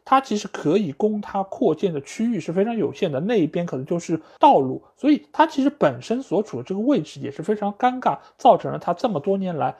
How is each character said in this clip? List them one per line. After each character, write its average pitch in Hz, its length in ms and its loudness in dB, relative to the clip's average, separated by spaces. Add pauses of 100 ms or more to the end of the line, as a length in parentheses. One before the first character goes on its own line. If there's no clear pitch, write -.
它 269 180 4
其 214 160 -4
实 208 120 -6
可 160 280 0
以 185 140 0
供 214 300 -2
它 196 220 -6
扩 196 300 0
建 180 200 -2
的 147 80 -4
区 226 280 -4
域 220 100 -2
是 170 140 -6
非 190 100 2
常 233 120 -2
有 196 160 0
限 175 200 -4
的， 131 80 -2
那 208 200 0
一 151 80 4
边 175 180 -4
可 170 100 -8
能 131 100 -6
就 175 120 -2
是 165 220 -4 (200)
道 262 200 8
路， 131 220 -2 (140)
所 262 140 0
以 294 220 2
它 311 160 4
其 277 160 -2
实 285 60 4
本 143 320 0
身 240 200 -4
所 202 220 -2
处 - 140 -10
的 117 60 -8
这 190 120 -6
个 202 60 -4
位 247 200 2
置 - 180 -14
也 127 120 -8
是 - 100 -12
非 208 140 -2
常 202 180 -4
尴 254 260 0
尬， 160 180 0 (200)
造 214 200 8
成 143 140 -4
了 143 60 -6
它 170 160 -4
这 240 160 -2
么 190 100 -2
多 196 180 0
年 185 200 -4
来 135 220 -2